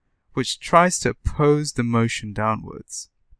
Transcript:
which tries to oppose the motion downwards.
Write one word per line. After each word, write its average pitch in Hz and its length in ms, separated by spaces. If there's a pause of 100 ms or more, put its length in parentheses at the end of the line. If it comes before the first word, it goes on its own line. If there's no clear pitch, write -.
(340)
which - 260
tries 175 400
to 120 120
oppose 147 640
the 120 100
motion 113 500
downwards. - 760 (300)